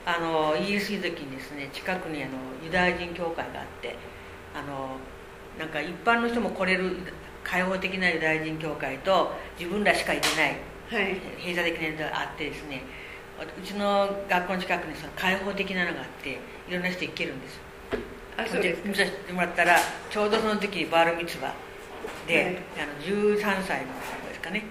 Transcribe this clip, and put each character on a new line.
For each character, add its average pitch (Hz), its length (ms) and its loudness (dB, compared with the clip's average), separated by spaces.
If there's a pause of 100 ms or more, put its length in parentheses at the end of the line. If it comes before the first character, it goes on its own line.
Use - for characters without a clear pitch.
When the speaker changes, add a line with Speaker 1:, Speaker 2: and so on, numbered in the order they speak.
Speaker 1:
あ 170 160 2
の、 156 400 4
イ 185 60 2
ギ 202 80 2
リ 202 60 2
ス - 100 -4
に 202 100 0
い 175 40 -4
る 170 80 0
時 - 80 -8
に 135 180 -8
で 131 60 -8
す - 80 -10
ね、 139 200 -8
近 - 240 -2
く 175 120 -6
に 151 160 -4
あ - 20 -4
の、 131 60 -6 (340)
ユ 160 60 -6
ダ 180 180 6
ヤ 175 80 0
人 170 160 -4
教 175 120 -4
会 165 280 -2
が 139 80 -6
あ - 20 -8
っ - 40 -10 (160)
て、 - 120 -6 (600)
あ 147 80 -6
の、 135 340 -6 (640)
な 160 60 -4
ん 160 40 -8
か 156 100 -2
一 170 140 -4 (100)
般 233 180 6
の 240 60 2
人 233 140 2
も 190 80 2
来 - 160 0
れ 185 100 6
る 185 220 0 (460)
開 180 180 2
放 185 160 2
的 185 220 -2
な 185 100 6
ユ 165 100 2
ダ 160 140 4
ヤ 156 100 2
人 156 140 -2
教 156 160 -2
会 135 260 -4
と、 180 320 6 (280)
自 170 100 -4
分 208 140 2
ら 180 100 8
し - 100 4
か 165 120 2
行 143 120 2
け - 140 4
な 147 60 8
い、 131 100 0 (320)
Speaker 2:
は 208 180 2
い。 190 80 0 (220)
Speaker 1:
閉 175 160 -4
鎖 170 180 2
的 165 80 -4
な 156 260 -2
の - 60 -2
が 139 100 -2
あ - 20 -2 (100)
っ - 20 -12
て 151 140 -4
で 131 60 -8
す - 120 -10
ね、 135 140 -6 (580)
う 160 220 -10
ち 190 140 -6
の 202 340 4 (180)
学 180 200 4
校 190 80 0
の 185 40 0
近 180 200 0
く 170 60 -6
に 156 100 -8
そ 156 100 -8
の - 100 -10
開 190 200 2
放 196 180 -2
的 190 220 -2
な 180 100 2
の 170 80 -2
が 139 80 -4
あ - 20 -6
っ 123 40 -8 (160)
て、 131 160 -6 (280)
い 175 60 -6
ろ 180 60 0
ん - 20 -4
な 180 80 0
人 180 160 -2
行 143 80 -6
け 170 120 -2
る 147 100 -4
ん 135 60 -8
で - 60 -12
す - 100 -12
よ。 - 40 -14 (760)
Speaker 2:
あ、 226 100 0
そ - 100 0
う 214 40 2
で 175 140 4
す - 60 -6
か。 208 60 -4
Speaker 1:
で、 - 20 -2
見 196 60 0
さ 190 100 4
せ 185 60 -2
て - 220 -8
も 180 80 2
ら 170 60 4
っ 175 40 -4
た 175 120 4
ら、 170 140 10 (320)
ち - 80 -2
ょ 214 80 4
う 208 60 4
ど 226 60 6
そ 226 100 4
の 214 100 4
時 196 200 0
に 156 80 2
バ 165 200 8
ー 170 60 4
ル 170 60 2
ミ 170 100 -2
ツ - 120 -6
バ - 140 -2 (720)
で、 170 120 2
Speaker 2:
は 147 40 8
い。 147 60 4
Speaker 1:
あ - 20 2 (380)
の、 147 180 -8
十 208 340 4
三 196 220 2
歳 165 200 0
の 131 40 -6
子 - 440 -8
で - 40 -8
す - 80 -10
か 160 80 -6
ね。 214 220 -2